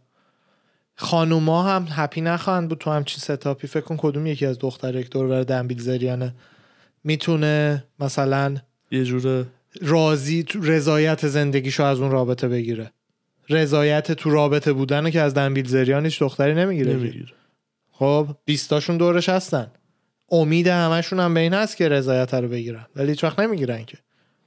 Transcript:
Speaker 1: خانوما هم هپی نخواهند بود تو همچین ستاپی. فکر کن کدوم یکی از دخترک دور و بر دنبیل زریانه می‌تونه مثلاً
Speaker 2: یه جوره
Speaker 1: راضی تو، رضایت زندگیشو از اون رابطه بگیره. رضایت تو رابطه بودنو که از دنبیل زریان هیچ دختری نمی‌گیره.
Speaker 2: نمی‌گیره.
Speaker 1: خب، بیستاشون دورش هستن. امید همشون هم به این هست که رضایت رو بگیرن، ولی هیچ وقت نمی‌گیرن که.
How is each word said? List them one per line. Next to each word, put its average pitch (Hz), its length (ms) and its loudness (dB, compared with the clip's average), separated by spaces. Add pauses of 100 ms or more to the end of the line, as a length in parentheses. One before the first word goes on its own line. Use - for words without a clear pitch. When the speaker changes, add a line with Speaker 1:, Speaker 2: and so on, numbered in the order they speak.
(960)
Speaker 1:
خانوما 165 680 2
هم 185 260 0
هپی 151 320 -4
نخواهند 170 480 -2
بود 165 80 -4
تو 156 140 -4
همچین 147 280 -4
ستاپی. 139 480 -4
فکر 151 140 -4
کن 160 160 -8
کدوم 151 300 -2
یکی 143 180 -4
از 127 140 -2
دخترک 127 500 -6
دور 135 160 -2
و 131 40 0
بر 131 140 0
دنبیل 127 360 -4
زریانه 127 560 -2 (680)
می‌تونه 151 800 0 (160)
مثلاً 139 560 0 (360)
Speaker 2:
یه 131 120 0
جوره 127 420 -2 (360)
Speaker 1:
راضی 156 600 2
تو، 202 180 -8
رضایت 156 640 2
زندگیشو 139 560 0
از 139 160 2
اون 135 120 0
رابطه 127 360 0
بگیره. 117 440 -4 (580)
رضایت 151 640 2
تو 156 180 -2
رابطه 147 440 2
بودنو 143 360 0
که 160 120 2
از 143 120 2
دنبیل 139 340 0
زریان 131 380 2
هیچ 156 140 -2
دختری 143 340 2
نمی‌گیره. 165 400 0
Speaker 2:
نمی‌گیره. 123 400 -6 (580)
Speaker 1:
خب، 143 360 2 (180)
بیستاشون 151 520 -2
دورش 175 320 2
هستن. 165 420 -2 (580)
امید 165 380 4
همشون 170 520 0
هم 175 140 2
به 165 60 2
این 165 140 2
هست 214 240 -2
که 165 120 2
رضایت 131 440 0
رو 123 140 -2
بگیرن، 117 380 -8 (100)
ولی 139 140 -2
هیچ 147 140 -2
وقت 160 160 -2
نمی‌گیرن 135 460 -2
که. - 120 -20 (500)